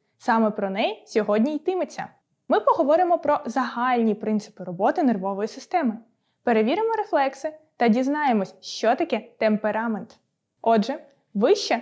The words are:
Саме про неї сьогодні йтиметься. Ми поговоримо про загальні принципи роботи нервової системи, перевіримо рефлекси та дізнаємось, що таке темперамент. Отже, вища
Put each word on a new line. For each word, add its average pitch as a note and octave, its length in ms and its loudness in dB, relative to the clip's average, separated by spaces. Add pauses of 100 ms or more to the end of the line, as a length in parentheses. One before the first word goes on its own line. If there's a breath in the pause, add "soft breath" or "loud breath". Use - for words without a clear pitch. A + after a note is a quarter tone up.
(180)
Саме A3+ 340 2
про G3+ 180 -4
неї C4 360 -4
сьогодні A3 500 0
йтиметься. F4 520 -4 (400)
Ми F4 120 2
поговоримо E4 600 2
про D4 260 0
загальні A#3+ 720 0
принципи G#3+ 480 -6
роботи G3 400 -2
нервової G3+ 440 -2
системи, C4+ 500 -4 (460)
перевіримо C4+ 500 2
рефлекси D#4 600 -2 (240)
та A#3+ 100 2
дізнаємось, B3+ 760 2
що - 340 0
таке B3+ 420 -2
темперамент. G#3+ 840 -2 (420)
Отже, A3+ 380 2 (340)
вища A#3 480 2